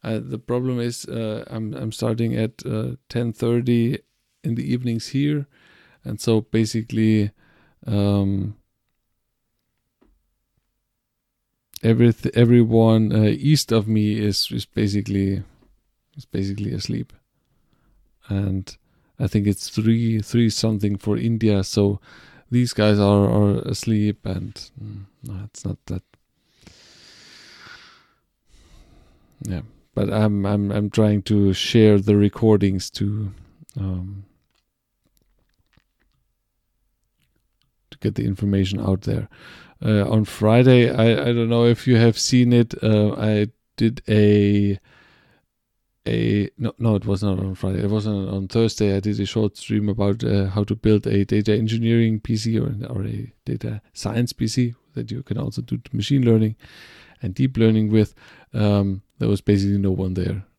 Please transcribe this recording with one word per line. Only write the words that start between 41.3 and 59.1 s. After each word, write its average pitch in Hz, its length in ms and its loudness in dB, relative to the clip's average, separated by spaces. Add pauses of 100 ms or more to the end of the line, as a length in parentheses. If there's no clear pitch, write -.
I - 20 0
don't 117 160 0
know 117 160 2
if 120 220 2
you 123 100 4
have 113 220 4
seen 123 340 4
it. 120 300 4
Uh, 107 340 2
I 107 320 0 (280)
did 113 320 -2
a, 104 680 4 (1300)
a, 113 520 0
no, 113 200 -4
no, 113 180 0
it 101 100 -4
was 101 160 -2
not 98 160 -2
on 95 160 -6
Friday. 95 280 -4
It 101 80 -2
was 107 160 -2
on, 101 220 -4
on 98 200 -6
Thursday. 107 480 0
I 98 40 0
did 104 200 -2
a 98 60 -2
short 107 300 -2
stream 107 320 -2
about, 101 360 -2
uh, 101 220 0
how 101 180 -2
to 107 100 -4
build 107 320 2
a 101 180 0
data 107 300 0
engineering 113 640 0
P 113 160 -4
C 110 220 -2
or, - 160 -4 (140)
or 101 160 -6
a 113 280 -10 (120)
data 117 380 -8 (100)
science 117 400 -4
P - 140 -4
C 120 280 -2 (200)
that 117 160 -8
you 120 120 -10
can - 160 -8
also 123 240 -6
do 117 180 -6 (120)
machine 123 320 0
learning 110 320 4 (680)
and 98 120 -6
deep 131 220 -2
learning 110 340 4
with. 107 240 2 (380)
Um, 101 500 0 (160)